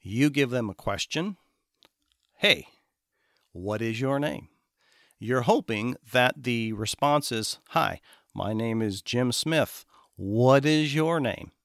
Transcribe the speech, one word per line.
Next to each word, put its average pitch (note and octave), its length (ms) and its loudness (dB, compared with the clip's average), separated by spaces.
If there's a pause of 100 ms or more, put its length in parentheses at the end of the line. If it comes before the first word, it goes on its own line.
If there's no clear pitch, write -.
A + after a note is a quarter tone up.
you A#2+ 300 2
give C#3 200 2
them A#2+ 200 -2
a F#2 40 -8
question. D#3+ 600 -4 (1000)
"Hey, - 320 0 (840)
what G#2 300 -4
is A2+ 180 -2
your C3+ 180 0
name?" - 300 -6 (720)
You're A#2+ 240 0
hoping A#2 540 0 (160)
that B2+ 320 2
the A#2 280 -2
response C#3 600 0
is, A2 260 -4 (120)
"Hi, D3 300 -2 (340)
my F#2+ 200 -4
name A2+ 260 -2
is G2+ 220 -2
Jim B2 300 0
Smith. D3+ 520 -2 (320)
What B2 480 4
is D3+ 300 2
your D#3+ 260 0
name?" G2 320 -4 (120)